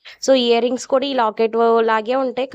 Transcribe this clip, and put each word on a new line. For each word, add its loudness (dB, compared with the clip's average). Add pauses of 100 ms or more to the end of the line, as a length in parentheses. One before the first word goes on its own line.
(240)
So, 0 (140)
ఇయర్ 2
రింగ్స్ -4
కూడా 0
ఈ -4
లాకెట్ 0 (360)
లాగే -2
ఉంటాయి, -4